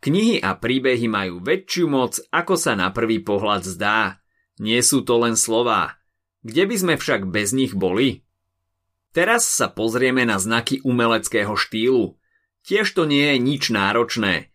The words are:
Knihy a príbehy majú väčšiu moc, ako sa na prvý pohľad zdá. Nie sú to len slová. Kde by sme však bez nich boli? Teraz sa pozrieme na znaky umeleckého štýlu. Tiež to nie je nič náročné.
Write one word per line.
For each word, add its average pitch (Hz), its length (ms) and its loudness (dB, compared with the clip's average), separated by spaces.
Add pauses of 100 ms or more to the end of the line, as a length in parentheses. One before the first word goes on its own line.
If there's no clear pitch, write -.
Knihy 202 320 2
a 98 160 -2
príbehy 123 560 0
majú 95 320 -4
väčšiu 165 480 -2
moc, 131 400 0
ako 170 320 0
sa 123 160 -2
na 92 160 0
prvý 110 320 -2
pohľad 101 400 0
zdá. 98 560 -2 (400)
Nie 113 240 0
sú 135 160 2
to 123 160 2
len 117 240 2
slová. 113 560 0 (480)
Kde 143 240 0
by 233 80 -2
sme 180 240 2
však 110 240 -2
bez 101 320 -2
nich 131 160 0
boli? 98 560 -2 (880)
Teraz 220 320 2
sa - 240 -2
pozrieme 123 560 0
na 107 80 0
znaky 117 480 -2
umeleckého 113 720 0
štýlu. 113 640 0 (480)
Tiež 202 240 0
to 165 160 0
nie 143 240 2
je 135 80 2
nič 135 320 0
náročné. 104 840 0